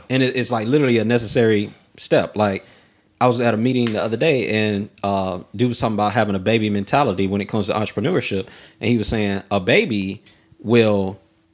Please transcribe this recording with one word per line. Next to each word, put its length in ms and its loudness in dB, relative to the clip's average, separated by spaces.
And 120 0
it, 140 0
it's, 160 -2
like, 160 -2
literally 300 2
a 80 2
necessary 680 2
step. 380 0
Like, 300 -2
I 60 4
was 120 2
at 140 2
a 40 0
meeting 280 0
the 180 -2
other 140 -4
day 320 0
and, 400 -2
uh, 360 -2
dude 140 0
was 100 -6
talking 160 -2
about 160 0
having 240 0
a 40 -4
baby 300 0
mentality 580 0
when 120 -2
it 60 -4
comes 220 -2
to 60 -4
entrepreneurship. 760 -2
And 80 -2
he 80 2
was 100 -2
saying 440 -2
a 80 0
baby 640 0
will 580 2